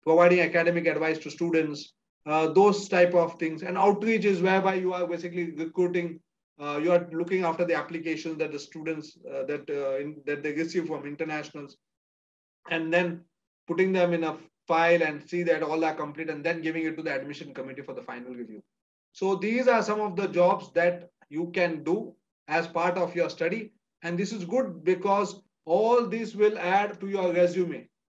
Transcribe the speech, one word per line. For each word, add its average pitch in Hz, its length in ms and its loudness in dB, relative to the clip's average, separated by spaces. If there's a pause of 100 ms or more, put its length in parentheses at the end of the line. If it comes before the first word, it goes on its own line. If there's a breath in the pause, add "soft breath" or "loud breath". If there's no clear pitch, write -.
providing 175 380 8
academic 170 460 2
advice 156 300 0
to 156 120 -12
students, 160 640 -2 (320)
uh, 156 220 2
those 196 400 6
type 175 260 6
of 170 260 4
things. 160 240 -4
And 180 140 -6
outreach 202 460 4
is 190 180 2
whereby 190 340 2
you 185 180 -2
are 180 140 -2
basically 170 440 -6
recruiting, 170 680 -2 (420)
uh, 147 200 -6
you 170 100 2
are 175 200 2
looking 170 320 -2
after 170 220 0
the 165 100 0
applications 160 600 -6
that 147 140 -4
the 143 80 -8
students, 156 580 -10 (120)
uh, 135 160 -6
that, 143 240 -6
uh, 139 280 -4
in, 147 280 -10
that 143 180 -6
they 151 100 -4
receive 165 340 -4
from 143 180 -8
internationals, 147 720 -10 (920)
and 165 240 -2
then 175 280 0 (460)
putting 185 240 2
them 175 220 4
in 165 100 0
a 156 140 -4 (300)
file 165 340 4
and 151 280 -2
see 175 140 -2
that 160 200 2
all 160 220 0
are 156 100 0
complete, 156 340 -8
and 147 140 -6
then 165 180 -2
giving 160 240 -2
it 156 120 -4
to 156 40 -8
the 156 120 -4
admission 139 400 -8
committee 135 280 -12
for 135 120 -12
the 123 80 -12
final 123 320 -12
review. 110 280 -14 (520)
So 190 220 0
these 226 320 0
are 233 140 6
some 214 200 -2
of 202 160 -4
the 196 100 0
jobs 175 460 2
that 175 360 0 (200)
you 170 240 -6
can 165 300 0
do 180 300 -2 (360)
as 170 180 0
part 175 300 0
of 175 180 -2
your 170 140 0
study. 196 420 -4 (300)
And 170 180 -4
this 202 140 -4
is 202 100 -8
good 190 400 -4
because 185 580 0 (220)
all 220 420 2
this 214 300 -6
will 214 240 2
add 196 400 0
to 196 80 -8
your 190 260 0
resume, 175 540 2 (240)